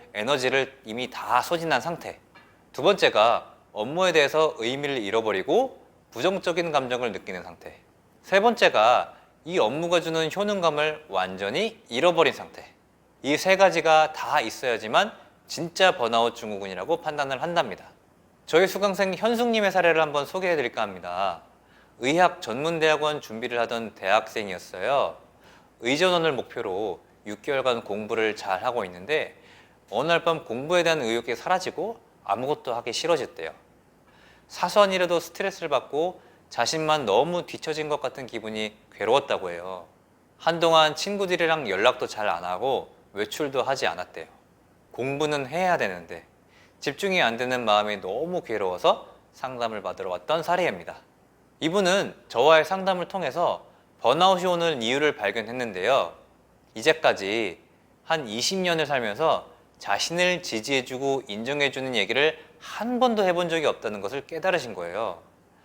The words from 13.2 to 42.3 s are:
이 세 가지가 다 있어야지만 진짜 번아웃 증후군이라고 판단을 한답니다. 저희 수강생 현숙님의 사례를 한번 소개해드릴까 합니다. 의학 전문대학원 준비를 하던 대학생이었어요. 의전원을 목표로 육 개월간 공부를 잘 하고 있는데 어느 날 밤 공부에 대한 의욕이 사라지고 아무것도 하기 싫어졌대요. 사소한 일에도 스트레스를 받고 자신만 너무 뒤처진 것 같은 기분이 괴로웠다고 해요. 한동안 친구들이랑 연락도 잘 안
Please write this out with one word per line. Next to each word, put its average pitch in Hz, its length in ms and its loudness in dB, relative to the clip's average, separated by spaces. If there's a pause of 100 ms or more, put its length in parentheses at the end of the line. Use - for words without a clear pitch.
이 143 140 0
세 190 200 4
가지가 160 580 6
다 139 260 0
있어야지만 120 720 0 (340)
진짜 175 500 2
번아웃 117 400 2
증후군이라고 101 640 -6
판단을 139 400 -4
한답니다. 156 480 -2 (560)
저희 180 200 6
수강생 190 480 0
현숙님의 220 580 2
사례를 170 280 4
한번 147 240 0
소개해드릴까 160 560 -2
합니다. 90 640 -4 (560)
의학 160 420 2
전문대학원 151 800 0
준비를 120 400 -6
하던 113 340 -4
대학생이었어요. 101 1200 -2 (640)
의전원을 165 520 2
목표로 101 680 -6 (260)
육 104 160 -10
개월간 127 420 -2
공부를 107 520 -2
잘 95 280 -4
하고 120 200 -2
있는데 95 520 -6 (540)
어느 120 180 -2
날 165 160 2
밤 165 200 0
공부에 151 380 0
대한 160 200 2
의욕이 117 320 -2
사라지고 180 640 -4 (260)
아무것도 127 500 -2
하기 117 180 -6
싫어졌대요. 117 580 -2 (960)
사소한 190 460 2
일에도 175 260 2
스트레스를 185 500 -6
받고 147 540 -2 (260)
자신만 156 580 0
너무 156 380 2
뒤처진 156 440 -8
것 147 120 -2
같은 131 260 -8
기분이 107 500 -8 (180)
괴로웠다고 104 560 0
해요. 87 380 -12 (500)
한동안 165 560 4
친구들이랑 175 760 -2
연락도 113 380 2
잘 107 220 -4
안 87 160 -2